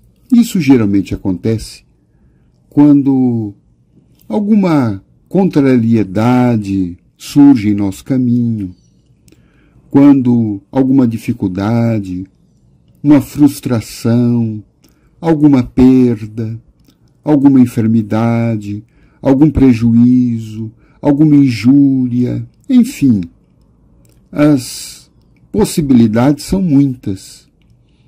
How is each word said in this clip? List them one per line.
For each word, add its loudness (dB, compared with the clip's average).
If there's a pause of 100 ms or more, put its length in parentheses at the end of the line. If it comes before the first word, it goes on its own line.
(320)
Isso 2
geralmente 0
acontece -6 (840)
quando 0 (760)
alguma 0 (240)
contrariedade 0 (200)
surge 2
em 0
nosso -6
caminho, -4 (1160)
quando 2 (100)
alguma 0
dificuldade, -4 (760)
uma 4
frustração, -2 (560)
alguma 2
perda, 0 (640)
alguma 2
enfermidade, -2 (380)
algum 2
prejuízo, 0 (300)
alguma 2
injúria, 0 (220)
enfim, 0 (1080)
as -4 (400)
possibilidades 0
são -4
muitas -4 (580)